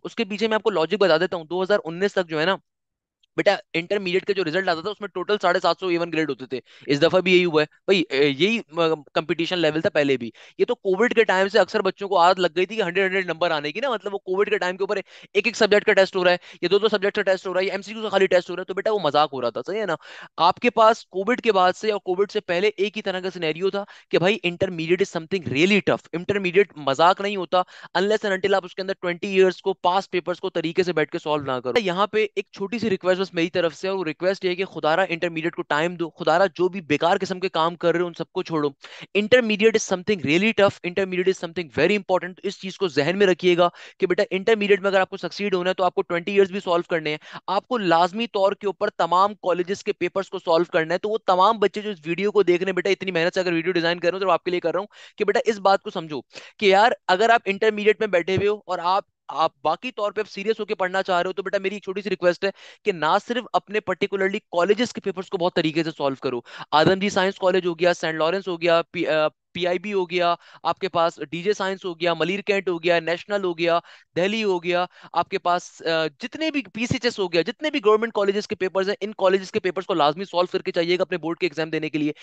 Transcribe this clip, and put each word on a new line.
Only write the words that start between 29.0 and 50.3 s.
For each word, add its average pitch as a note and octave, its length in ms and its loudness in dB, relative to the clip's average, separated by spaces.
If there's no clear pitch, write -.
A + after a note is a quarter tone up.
ईयर्स F#3+ 340 2
को, F#3+ 120 -2
पास्ट F#3 380 -2
पेपर्स F3 280 -4
को F#3+ 100 -6
तरीके E3+ 340 -2
से F3 100 -2
बैठ D#3 180 0
के - 80 -6
सॉल्व D3+ 260 -2
ना C3 140 -4
करो। B2 200 -2
यहाँ G3 320 -2
पे G#3+ 260 0
एक G#3 160 -8
छोटी G3 260 -8
सी A3 100 -2
रिक्वेस्ट F#3 360 0
बस F3 100 -16
मेरी E3+ 140 0
तरफ E3+ 240 -2
से, - 160 -6
और G3 60 -4
वो F#3+ 80 -4
रिक्वेस्ट F3 420 -2
ये F#3 40 0
है F3+ 60 -2
कि F#3 80 -6
खुदारा D#3+ 400 0
इंटरमीडिएट E3+ 520 -4
को F3 60 -8
टाइम E3 360 -2
दो, E3 120 -6
खुदारा F3 380 2
जो F3 220 0
भी F#3 120 -8
बेकार D#3+ 360 2
किस्म F#3 220 -4
के F#3 100 -4
काम E3+ 260 0
कर E3+ 180 0
रहे E3+ 80 0
हो, F3 60 -2
उन E3+ 60 -10
सबको E3+ 300 -8
छोड़ो। D3 320 -2
Intermediate G#3+ 580 4
is - 180 -4
something F3+ 320 -2
really F#3 340 2
tough, G3+ 260 2
intermediate F3+ 420 -2
is F#3 160 0
something E3 320 -8
very F3+ 240 2
important। F3+ 440 -4
इस G3 180 -8
चीज F#3+ 160 -10
को G3 100 -2
जहन C#3+ 280 0
में G3+ 120 4
रखिएगा F3 440 2
कि - 80 0
बेटा, F3+ 240 0
इंटरमीडिएट G3+ 500 2
में G3 60 -2
अगर F#3+ 140 2
आपको F#3+ 160 -4
सक्सीड F#3+ 380 -4
होना F3+ 140 -2
है, F#3 40 -2
तो F#3 100 -2
आपको F3+ 180 -2
ट्वेंटी F3 300 -4
ईयर्स G3 200 4
भी G3+ 80 -6
सॉल्व F3 300 0
करने D#3+ 200 -2
हैं, D3+ 300 -10
आपको G3+ 280 -2
लाजमी F3+ 500 2
तौर G3+ 260 0
के G3+ 140 -6
ऊपर G#3 220 -2
तमाम F#3 440 2
कॉलेजेस F3+ 500 -4
के G#3 80 -4
पेपर्स F3+ 380 -4
को F#3+ 100 -10